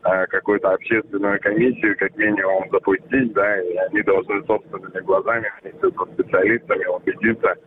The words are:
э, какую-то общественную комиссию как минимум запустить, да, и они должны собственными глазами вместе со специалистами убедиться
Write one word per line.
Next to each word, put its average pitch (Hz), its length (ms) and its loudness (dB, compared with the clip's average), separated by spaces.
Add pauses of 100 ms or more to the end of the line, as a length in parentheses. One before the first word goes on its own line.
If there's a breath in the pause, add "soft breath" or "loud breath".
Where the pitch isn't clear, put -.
э, 92 240 2
какую-то 95 460 0
общественную 101 680 0
комиссию 110 560 2
как 95 180 -2
минимум 95 560 0
запустить, 107 640 0
да, 101 260 2
и 87 160 -4
они 95 280 -2
должны 98 420 0
собственными 95 560 -4
глазами 98 500 0 (100)
вместе - 200 -16
со 90 320 0
специалистами 95 720 0
убедиться 95 720 0 (120)